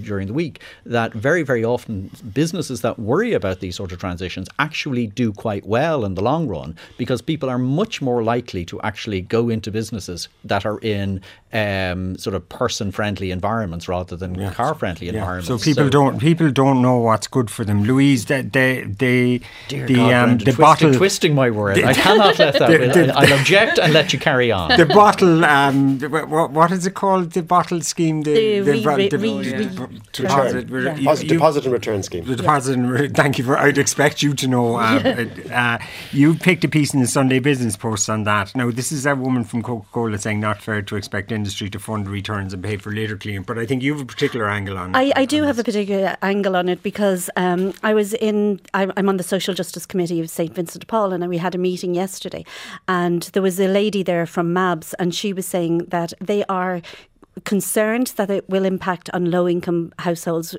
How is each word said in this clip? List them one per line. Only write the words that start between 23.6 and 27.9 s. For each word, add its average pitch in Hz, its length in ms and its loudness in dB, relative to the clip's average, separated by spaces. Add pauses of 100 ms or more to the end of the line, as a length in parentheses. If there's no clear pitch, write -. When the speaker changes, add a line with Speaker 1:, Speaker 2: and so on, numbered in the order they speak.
Speaker 1:
and 156 140 4
let 151 180 2
you 135 80 -2
carry 127 320 2
on. 95 260 2
Speaker 2:
The 170 80 8
bottle, 190 600 6
um, 139 540 4
the, 139 100 -6
wha-, 147 160 -2
wha-, 151 220 0
what 160 260 4
is 180 120 -2
it 190 80 -2
called? 185 380 0
The 185 100 -2
bottle 170 380 0
scheme? 160 440 0